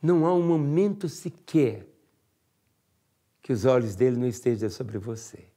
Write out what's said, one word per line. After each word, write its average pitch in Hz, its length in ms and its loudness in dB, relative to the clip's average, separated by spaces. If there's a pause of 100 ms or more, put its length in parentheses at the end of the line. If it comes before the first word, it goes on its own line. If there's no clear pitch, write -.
Não 160 240 4
há 180 80 2
um 175 120 2
momento 170 640 0
sequer 135 760 -2 (1500)
que - 120 -4
os 113 120 -2
olhos 123 300 2
dele 123 220 2
não 123 100 -4
estejam 110 440 -2
sobre 110 280 -10
você. 110 460 -14 (120)